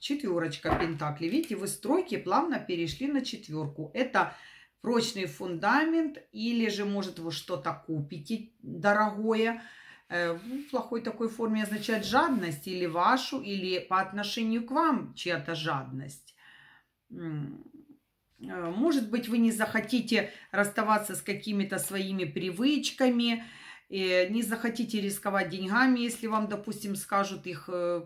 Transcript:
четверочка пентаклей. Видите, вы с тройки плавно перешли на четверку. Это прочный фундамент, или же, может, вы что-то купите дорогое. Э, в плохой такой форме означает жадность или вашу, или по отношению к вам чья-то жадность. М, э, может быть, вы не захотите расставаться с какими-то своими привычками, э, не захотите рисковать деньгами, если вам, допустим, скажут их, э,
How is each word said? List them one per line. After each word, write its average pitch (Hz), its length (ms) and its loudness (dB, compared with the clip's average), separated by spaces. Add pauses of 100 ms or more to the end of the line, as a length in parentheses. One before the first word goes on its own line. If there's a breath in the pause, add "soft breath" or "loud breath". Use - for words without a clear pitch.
четверочка 170 760 0
пентаклей. 160 500 -2
Видите, 240 280 0
вы 190 100 -4
с 196 120 -6
тройки 285 380 2
плавно 247 420 0
перешли 170 480 -2
на 285 160 2
четверку. 156 680 -6
Это 214 420 2 (460 loud breath)
прочный 226 460 0
фундамент, 254 920 2 (140)
или 226 380 2
же, 202 140 -2
может, 202 340 -2
вы 165 140 -6
что-то - 540 -4
купите 160 640 -6 (120)
дорогое. 214 1000 2 (460 loud breath)
Э, 175 240 0
в 240 380 -8
плохой 233 320 -2
такой 226 260 -4
форме 214 340 0
означает 208 440 -2
жадность 208 600 2
или 180 200 -2
вашу, 214 540 2
или 185 380 -2
по 185 220 2
отношению 220 640 -2
к - 40 -10
вам 269 440 2
чья-то 165 400 -4
жадность. 139 800 -6 (760 loud breath)
М, 151 540 -8 (760)
э, 269 300 -6
может 240 400 2
быть, 226 180 0
вы 233 100 2
не 226 140 6
захотите 214 800 2 (220 loud breath)
расставаться 208 640 2
с - 80 -6
какими-то 196 560 -2
своими 190 460 -2
привычками, 233 1200 2 (440 loud breath)
э, 185 400 4
не 220 140 2
захотите 226 580 0
рисковать 196 480 0
деньгами, 214 520 4
если 233 260 -4
вам, 214 220 0
допустим, 208 480 -6
скажут 190 500 -2
их, 170 220 -10
э, 175 380 0